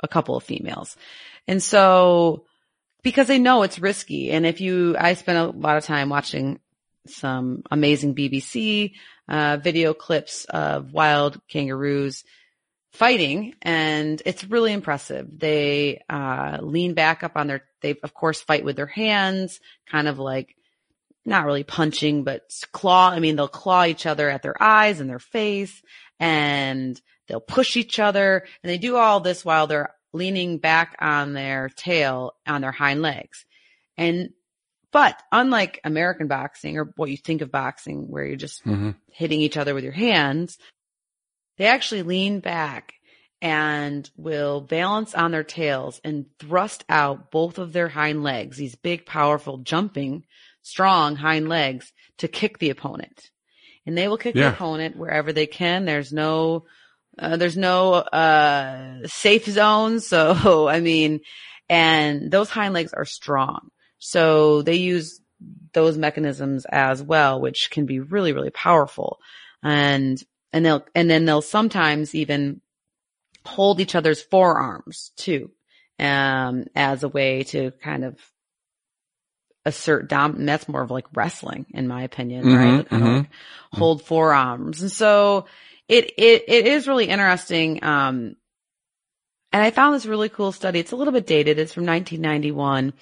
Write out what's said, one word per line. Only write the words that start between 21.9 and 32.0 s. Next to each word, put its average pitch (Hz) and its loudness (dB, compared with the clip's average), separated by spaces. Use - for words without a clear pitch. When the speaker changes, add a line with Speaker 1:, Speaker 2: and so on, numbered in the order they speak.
Speaker 1:
but 131 -6
s-, - -16
claw. 185 6
I 175 -2
mean, 156 0
they'll 143 -2
claw 180 2
each 165 -2
other 147 -2
at 139 -4
their - -6
eyes 214 4
and 135 -6
their 123 -10
face, 202 -6
and 139 -2
they'll 113 -6
push - 0
each 233 -4
other, 196 2
and 175 -8
they 180 -2
do 247 -2
all 214 4
this 180 -4
while 160 2
they're 147 -4
leaning 180 -4
back 160 0
on 147 0
their 135 -6
tail, 135 -2